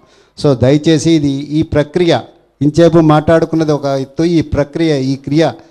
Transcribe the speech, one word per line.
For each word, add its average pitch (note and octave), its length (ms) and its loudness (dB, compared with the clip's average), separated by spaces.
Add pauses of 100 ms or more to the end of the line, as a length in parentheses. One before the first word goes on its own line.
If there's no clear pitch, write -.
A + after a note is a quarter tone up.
(440)
So C#3+ 100 2
దయచేసి D3+ 560 2
ఇది, D3 200 0
ఈ C#3+ 320 -4
ప్రక్రియ, D3+ 560 -2 (440)
ఇంచేపు E3 360 2
మాట్లాడుకున్నది D#3+ 760 2
ఒక C#3 120 -4
ఎత్తు, C#3 380 -4
ఈ E3 180 0
ప్రక్రియ, C#3+ 600 -2
ఈ C3+ 160 -4
క్రియ D3+ 340 0 (200)